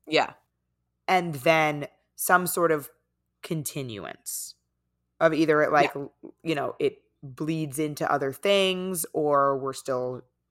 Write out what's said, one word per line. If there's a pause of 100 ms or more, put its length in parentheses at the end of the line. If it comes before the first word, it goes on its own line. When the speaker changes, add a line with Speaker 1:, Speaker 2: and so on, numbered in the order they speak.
Speaker 1:
Yeah. (760)
Speaker 2:
And
then (280)
some
sort
of (520)
continuance (680)
of
either
it,
like,
Speaker 1:
Yeah.
Speaker 2:
l-, (300)
you
know,
it (200)
bleeds
into
other
things,
or
we're
still (280)